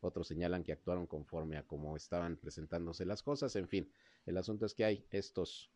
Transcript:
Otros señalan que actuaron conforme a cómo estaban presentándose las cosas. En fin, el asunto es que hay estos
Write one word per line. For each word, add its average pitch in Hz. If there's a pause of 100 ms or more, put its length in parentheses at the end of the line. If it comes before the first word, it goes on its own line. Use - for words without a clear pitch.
Otros 87
señalan 87
que 80
actuaron 87
conforme 78
a 73
cómo 76
estaban 85
presentándose 85
las 101
cosas. 143
En 92
fin, - (340)
el 87
asunto 104
es 104
que 113
hay 107
estos -